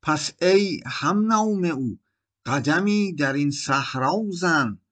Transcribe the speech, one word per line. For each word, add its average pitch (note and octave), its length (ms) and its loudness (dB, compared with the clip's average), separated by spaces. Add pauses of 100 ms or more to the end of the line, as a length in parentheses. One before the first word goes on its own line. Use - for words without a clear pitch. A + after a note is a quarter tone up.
پس D3+ 300 -4 (100)
ای F#3+ 440 2
هم E3+ 400 0
نام G#3+ 380 0
او، C3+ 360 -2 (460)
قدمی F3 680 0
در C#3+ 200 0
این C#3+ 180 0
صحرا C#3 800 -2
زن D#3+ 480 0 (120)